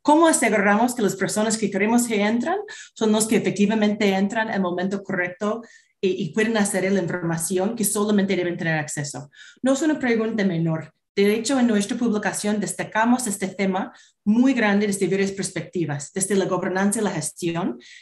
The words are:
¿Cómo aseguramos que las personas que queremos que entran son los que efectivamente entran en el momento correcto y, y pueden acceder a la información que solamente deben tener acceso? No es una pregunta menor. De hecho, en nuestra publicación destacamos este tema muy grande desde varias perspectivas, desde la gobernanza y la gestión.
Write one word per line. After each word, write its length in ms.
¿Cómo 240
aseguramos 720
que 60
las 120
personas 420
que 140
queremos 380
que 120
entran 380
son 180
los 160
que 80
efectivamente 760
entran 360
en 60
el 60
momento 440
correcto 580
y, 240
y 100
pueden 220
acceder 340
a 40
la 80
información 760
que 80
solamente 520
deben 200
tener 220
acceso? 520
No 120
es 80
una 160
pregunta 460
menor. 480
De 200
hecho, 240
en 80
nuestra 320
publicación 640
destacamos 680
este 220
tema 440
muy 300
grande 320
desde 220
varias 240
perspectivas, 840
desde 220
la 100
gobernanza 540
y 20
la 80
gestión. 680